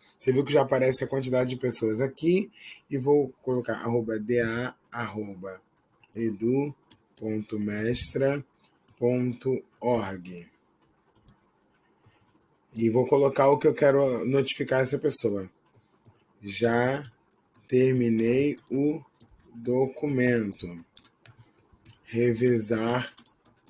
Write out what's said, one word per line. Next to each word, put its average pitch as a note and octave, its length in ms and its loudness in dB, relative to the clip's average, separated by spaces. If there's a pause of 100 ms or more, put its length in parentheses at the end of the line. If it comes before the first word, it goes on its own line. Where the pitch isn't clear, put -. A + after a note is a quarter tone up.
(200)
Você C3 140 0
viu C3+ 100 2
que C3+ 80 -4
já C#3+ 120 6
aparece C3 400 2
a B2+ 40 -6
quantidade B2+ 440 -2
de B2+ 60 -6
pessoas A2+ 440 0
aqui D#3+ 480 0 (400)
e C#3+ 80 -4
vou C#3 340 2 (120)
colocar B2 320 -2
arroba A2+ 440 -2
D A#2 220 0
A, A#2 320 -4 (180)
arroba G2+ 680 -10 (540)
edu A#2 600 -2 (400)
ponto G#2+ 440 -6
mestra A#2+ 840 -2 (540)
ponto B2 640 -2 (160)
org. F#2+ 680 -4 (2250)
E A2+ 140 2
vou A#2+ 160 2
colocar C#3 440 4
o C#3+ 100 4
que - 80 4
eu C#3+ 80 4
quero C3+ 500 2
notificar C3+ 560 0
essa C3 160 0
pessoa. G2+ 500 0 (920)
"Já A#2 600 0 (640)
terminei B2+ 880 4 (160)
o D3 280 0 (540)
documento. A#2+ 1300 0 (1200)
Revisar, A#2 1080 0 (560)